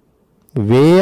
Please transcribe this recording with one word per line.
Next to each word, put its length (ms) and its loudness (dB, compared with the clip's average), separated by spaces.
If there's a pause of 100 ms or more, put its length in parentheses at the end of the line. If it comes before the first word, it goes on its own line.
(560)
වේය 460 0